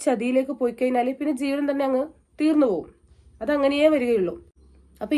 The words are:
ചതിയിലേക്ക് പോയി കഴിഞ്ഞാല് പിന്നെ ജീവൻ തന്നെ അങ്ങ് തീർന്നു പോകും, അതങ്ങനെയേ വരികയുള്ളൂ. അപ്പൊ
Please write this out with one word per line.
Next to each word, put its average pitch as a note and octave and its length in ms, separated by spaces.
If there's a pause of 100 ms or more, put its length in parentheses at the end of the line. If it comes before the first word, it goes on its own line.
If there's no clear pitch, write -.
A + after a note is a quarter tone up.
ചതിയിലേക്ക് B3+ 460 (100)
പോയി A#3+ 160
കഴിഞ്ഞാല് B3+ 400
പിന്നെ D4+ 140 (100)
ജീവൻ C#4+ 260
തന്നെ C#4 200
അങ്ങ് C4 140 (360)
തീർന്നു D4+ 320
പോകും, E3 180 (540)
അതങ്ങനെയേ C#4+ 500
വരികയുള്ളൂ. A#3 400 (680)
അപ്പൊ G#3+ 160